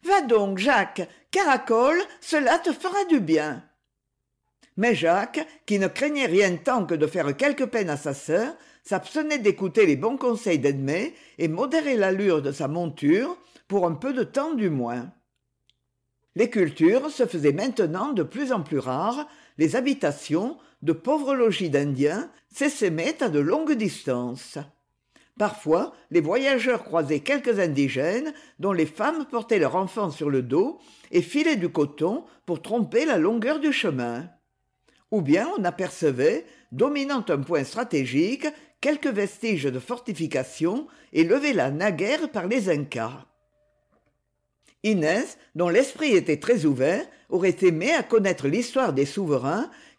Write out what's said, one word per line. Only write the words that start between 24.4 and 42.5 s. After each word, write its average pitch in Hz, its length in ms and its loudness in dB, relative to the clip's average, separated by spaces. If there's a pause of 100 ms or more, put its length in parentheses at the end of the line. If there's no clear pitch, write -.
Parfois, 208 560 0 (160)
les 165 100 4
voyageurs 247 640 0
croisaient 151 360 0
quelques 247 380 0
indigènes 165 760 0 (240)
dont 196 140 -2
les 165 140 2
femmes 285 440 -2
portaient 226 280 0
leurs 156 180 2
enfants 185 340 -2
sur 147 180 -4
le 135 140 2
dos 165 360 0 (340)
et 175 100 4
filaient 302 340 0
du 175 140 -2
coton 165 540 -2 (200)
pour 165 160 -4
tromper 233 460 0
la 262 100 2
longueur 226 420 0
du 285 140 0
chemin. 131 560 -4 (840)
Ou 208 100 0
bien 170 340 2
on 208 80 -4
apercevait, 165 840 0 (260)
dominant 277 560 0
un 156 100 0
point 143 260 -2
stratégique, 180 840 -2 (340)
quelques 302 260 0
vestiges 202 580 -2
de 131 140 -2
fortifications 160 1120 -4 (240)
élevés 254 400 4
là 139 180 2
naguère 202 600 -2
par 180 180 -4
les 214 220 0